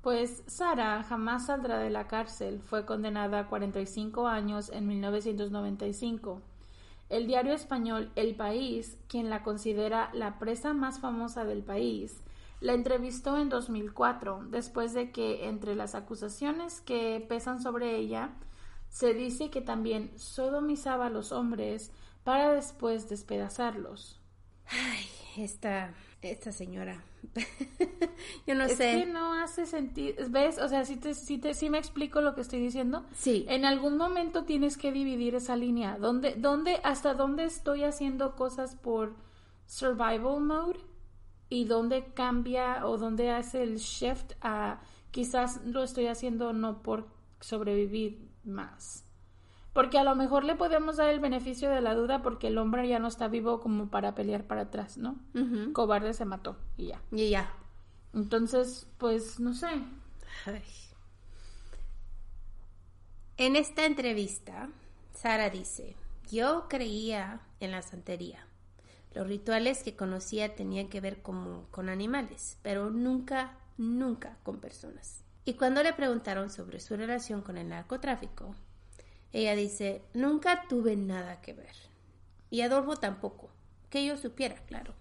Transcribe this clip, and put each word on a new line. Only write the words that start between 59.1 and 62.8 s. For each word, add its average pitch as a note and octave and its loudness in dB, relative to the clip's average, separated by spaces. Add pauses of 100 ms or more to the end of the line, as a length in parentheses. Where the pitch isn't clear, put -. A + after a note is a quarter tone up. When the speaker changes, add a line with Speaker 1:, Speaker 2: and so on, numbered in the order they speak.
Speaker 1:
no A#3+ 2
sé. E4+ -2 (800)
Speaker 2:
Ay. G3+ -6 (2750)